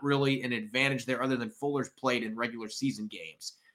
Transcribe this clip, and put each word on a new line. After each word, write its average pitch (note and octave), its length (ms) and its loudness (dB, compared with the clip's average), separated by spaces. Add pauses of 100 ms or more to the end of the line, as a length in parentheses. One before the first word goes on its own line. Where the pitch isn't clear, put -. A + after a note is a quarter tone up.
really C#3 400 4
an B2 100 -2
advantage B2 540 0
there B2 160 2
other C3 120 2
than A#2 140 -2
Fuller's C#3+ 400 -2
played B2 320 0
in A2 140 -4
regular A#2 340 -4
season G#2+ 380 -2
games, E2 460 -12 (220)